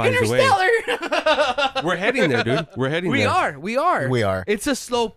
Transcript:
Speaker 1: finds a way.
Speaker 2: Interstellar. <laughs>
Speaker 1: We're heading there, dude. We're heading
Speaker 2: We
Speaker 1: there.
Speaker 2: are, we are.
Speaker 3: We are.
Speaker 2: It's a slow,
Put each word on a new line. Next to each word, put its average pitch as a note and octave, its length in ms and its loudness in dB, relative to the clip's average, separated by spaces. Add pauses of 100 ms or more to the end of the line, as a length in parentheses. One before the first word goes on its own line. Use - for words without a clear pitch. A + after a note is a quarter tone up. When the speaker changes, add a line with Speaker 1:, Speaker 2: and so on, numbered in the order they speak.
(120)
Speaker 1:
finds B4+ 180 0
a - 20 0
way. C5 140 2
Speaker 2:
Interstellar. D#4 1400 0
<laughs> - 0 -
Speaker 1:
We're F3 120 0
heading G3+ 340 0
there, A#2+ 140 0
dude. C3 320 0
We're C3 140 -2
heading F3 220 -2
Speaker 2:
We C4+ 80 2
Speaker 1:
there. - 100 2
Speaker 2:
are, A3 300 0
we G#3 180 -4
are. C#4 320 0
Speaker 3:
We B2 140 0
are. F#2+ 240 0
Speaker 2:
It's G#3+ 200 -2
a C#4 80 0
slow, A#3 420 -4